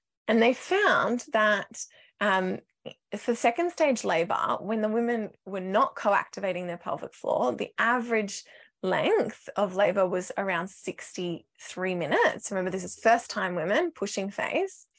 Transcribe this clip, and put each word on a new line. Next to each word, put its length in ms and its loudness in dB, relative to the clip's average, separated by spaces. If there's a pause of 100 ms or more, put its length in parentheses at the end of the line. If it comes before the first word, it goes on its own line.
(300)
And 120 6
they 120 6
found 800 2
that, 500 0 (380)
um, 380 2 (580)
for 180 -2
second 360 2
stage 340 2
labour, 560 0
when 200 -2
the 60 0
women 440 -2 (140)
were 140 -6
not 360 2
co-activating 720 0
their 100 -6
pelvic 360 -8
floor, 400 0
the 240 -6
average 680 0 (380)
length 760 0
of 180 0
labour 320 4
was 300 -2
around 320 -2
sixty-three 1300 -8
minutes. 560 0
Remember, 180 -2
this 140 -4
is 160 -10
first 300 4
time 260 -4
women, 360 0
pushing 380 -4
phase. 560 -4 (140)